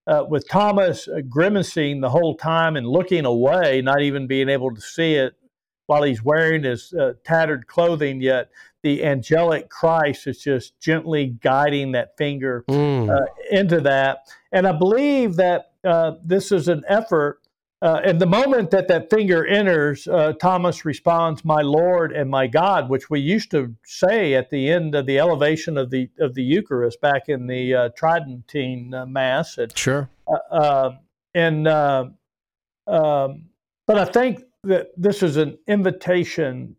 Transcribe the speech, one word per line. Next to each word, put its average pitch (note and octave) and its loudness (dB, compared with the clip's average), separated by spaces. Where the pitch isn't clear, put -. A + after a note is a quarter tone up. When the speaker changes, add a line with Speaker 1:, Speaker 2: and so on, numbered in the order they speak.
Speaker 1:
uh, D3+ 2
with D3 -4
Thomas, G3 0
uh, D#3 -8
grimacing D#3 0
the C3 -2
whole D#3 0
time D#3+ 0
and B2 -4
looking E3+ 0
away, C3+ 2
not C3+ 2
even C#3 -2
being C3+ -2
able C3 -2
to G#2+ -16
see E3 -2
it, C3 0
while D3 2
he's B2 0
wearing D#3 2
his, B2 -6
uh, C#3 0
tattered D#3 0
clothing, D3+ -2
yet B2+ 0
the C#3+ -2
angelic D#3 0
Christ D#3+ 0
is C3 -8
just C3 -4
gently D#3 -2
guiding C#3 0
that B2 -4
finger, C3+ -4
Speaker 2:
Mm. C#3 0
Speaker 1:
uh, C#3 2
into F#3 2
that. C3+ 0
And F#3 2
I F#3 2
believe A3+ 2
that, F3 0
uh, E3 2
this F#3 -2
is E3 0
an E3 0
effort, F#3 0
uh, D#3+ 2
and F3+ 2
the F#3 2
moment A#3 2
that F#3 2
that D#3+ 0
finger F#3 2
enters, E3 0
uh, D#3 2
Thomas F3 0
responds, E3 0
"My D#3 2
Lord E3 2
and C#3+ -4
my C3 0
God," D#3 2
which C3 -4
we D3+ -2
used F#3+ -2
to B2+ -2
say F#3+ 0
at B2+ 0
the C#3 -2
end D#3+ -2
of C#3 -2
the C3+ 0
elevation D#3 0
of C3 -4
the, B2+ -4
of C#3 -2
the C3 -4
Eucharist B2+ -2
back C#3+ -2
in C3 -4
the, B2+ -2
uh, B2 2
Tridentine, B2+ -4
uh, B2+ -10
Mass. C3 -4
And, A#2 -6
Speaker 2:
Sure. C3+ -2
Speaker 1:
uh, - -4
uh, C#3 2
and, D#3+ 0
uh, C#3+ 2
um, D3+ 0
but G#3+ 4
I F#3+ 2
think A#3+ 0
that F#3+ 0
this G3 0
is D#3 0
an D3+ -2
invitation F3 -2